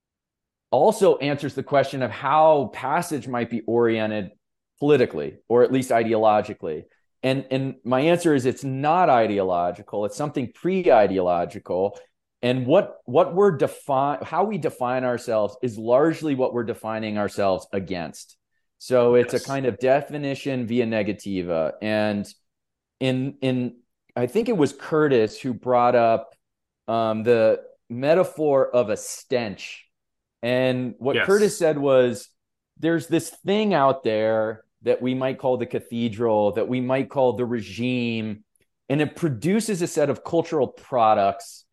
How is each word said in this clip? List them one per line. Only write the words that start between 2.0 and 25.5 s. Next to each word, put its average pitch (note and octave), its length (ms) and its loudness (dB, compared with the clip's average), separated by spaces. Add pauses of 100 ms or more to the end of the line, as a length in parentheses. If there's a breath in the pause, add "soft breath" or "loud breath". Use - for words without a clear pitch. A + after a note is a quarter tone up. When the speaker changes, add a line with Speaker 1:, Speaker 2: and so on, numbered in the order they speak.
Speaker 1:
of A#2 80 -2
how C#3+ 640 4
Passage D3 540 -4
might A#2+ 200 -2
be A#2 140 -6
oriented A2 720 0 (460)
politically, B2 580 2 (120)
or A#2+ 140 6
at B2 100 4
least C3 180 0
ideologically. G#2+ 920 0 (380)
And, C3+ 280 -2
and C3+ 340 -4
my B2+ 160 0
answer E3+ 340 2
is C3 100 0
it's B2+ 200 -2
not D3 440 0
ideological. G2+ 960 0
It's G#2 120 -6
something C#3+ 360 -6
pre-ideological. F#2+ 1500 0 (440 loud breath)
And B2 240 0
what, E3+ 400 2
what D#3 280 2
we're G3 220 4
defi-, C#3+ 640 -2
how D#3+ 220 -2
we G#3 140 -4
define B2+ 460 -4
ourselves A#2 580 -2
is A2+ 160 -6
largely C#3+ 560 2
what B2+ 180 -2
we're A#2+ 120 -4
defining A2 520 -6
ourselves G2 560 -2
against. F2 640 -8 (420)
So A#2+ 360 2
it's B2 180 4
a B2+ 40 -2
Speaker 2:
Yes. A2+ 100 -6
Speaker 1:
kind C3+ 180 -4
of A2+ 140 -2
definition C3+ 880 -2
via A#2 200 0
negativa. F#2+ 920 -2
And G#2+ 460 -2 (720)
in, C3 400 -2
in, B2+ 360 -2 (380)
I B2 120 -2
think A3+ 240 -2
it A3+ 60 0
was C#3+ 180 0
Curtis C#3 680 0
who B2+ 140 -6